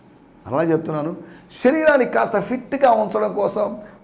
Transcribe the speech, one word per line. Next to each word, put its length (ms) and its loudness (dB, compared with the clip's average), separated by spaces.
అలా 160 0
చెప్తున్నాను, 520 -2
శరీరానికి 480 4
కాస్త 280 0
ఫిట్గా 520 0
ఉంచడం 420 0
కోసం 440 -2